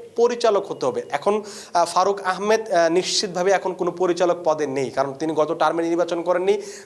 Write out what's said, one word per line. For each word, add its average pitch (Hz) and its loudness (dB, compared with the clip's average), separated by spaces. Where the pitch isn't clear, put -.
পরিচালক 233 2
হতে 147 -4
হবে। 120 -2
এখন, 202 0
আহ, 175 4
ফারুক 190 0
আহমেদ, 208 0
আহ, 170 4
নিশ্চিতভাবে 180 0
এখন 180 2
কোনো 180 -2
পরিচালক 175 0
পদে 151 2
নেই, 131 -2
কারণ 135 -2
তিনি 160 -4
গত 151 0
টার্মে 160 0
নির্বাচন 170 0
করেননি, 185 0